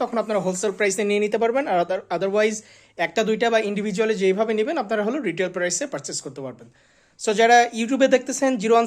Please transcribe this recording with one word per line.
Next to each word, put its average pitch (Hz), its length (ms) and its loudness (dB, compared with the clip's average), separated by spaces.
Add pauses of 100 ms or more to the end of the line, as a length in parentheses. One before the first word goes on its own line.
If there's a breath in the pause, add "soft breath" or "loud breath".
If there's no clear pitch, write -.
তখন 233 200 -4
আপনারা 214 240 -2
হোলসেল 185 320 -2
প্রাইসে 208 320 0
নিয়ে 208 140 0
নিতে 214 180 0
পারবেন। 240 300 2
আর 180 120 2
other-, 185 200 -4 (120)
otherwise 208 420 0 (480 loud breath)
একটা 170 220 -2
দুইটা 220 220 2
বা 226 80 4 (120)
ইন্ডিভিজুয়ালি 214 520 -2
যেইভাবে 202 360 2
নেবেন, 262 260 -2
আপনারা 208 220 -2
হলো 254 120 -2 (100)
রিটেল 180 280 -2
প্রাইসে 180 360 -2
পারচেজ - 320 -10
করতে 139 220 -14
পারবেন। 123 220 -16 (560 soft breath)
So 226 60 0 (100)
যারা 233 160 8 (220)
YouTube-এ 247 360 2
দেখতেছেন, 262 360 0 (120)
জিরো 233 120 2
ওয়ান 233 120 4